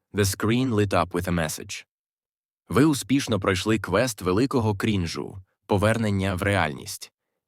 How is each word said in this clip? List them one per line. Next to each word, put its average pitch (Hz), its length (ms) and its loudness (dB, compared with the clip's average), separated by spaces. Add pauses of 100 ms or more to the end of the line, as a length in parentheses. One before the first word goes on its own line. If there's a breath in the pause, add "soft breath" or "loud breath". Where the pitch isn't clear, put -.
(140)
The 101 100 2
screen 113 500 0
lit 104 180 2
up 90 180 2
with 87 180 -4
a - 20 -2
message. - 560 -4 (800)
Ви 113 160 4
успішно 135 560 0
пройшли 101 380 0
квест 92 440 -2
великого 110 520 2
крінжу. 95 680 -4 (240)
Повернення 104 680 2
в 82 80 -4
реальність. 87 720 -2 (360)